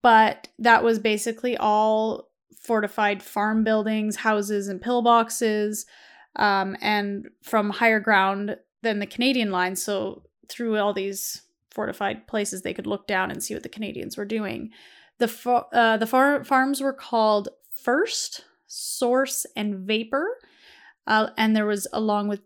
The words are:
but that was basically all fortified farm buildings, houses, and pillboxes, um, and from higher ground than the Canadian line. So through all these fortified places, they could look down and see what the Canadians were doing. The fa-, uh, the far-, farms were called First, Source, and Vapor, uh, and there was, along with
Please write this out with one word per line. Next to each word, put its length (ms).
but 480
that 240
was 160
basically 580
all 720
fortified 640
farm 400
buildings, 540
houses, 500
and 120
pillboxes, 1040
um, 440
and 480
from 300
higher 280
ground 560
than 160
the 80
Canadian 420
line. 260
So 460
through 300
all 160
these 480
fortified 560
places, 340
they 120
could 120
look 220
down 240
and 120
see 120
what 80
the 60
Canadians 460
were 100
doing. 440
The 100
fa-, 460
uh, 240
the 80
far-, 380
farms 380
were 120
called 560
First, 720
Source, 880
and 320
Vapor, 500
uh, 280
and 200
there 100
was, 260
along 360
with 180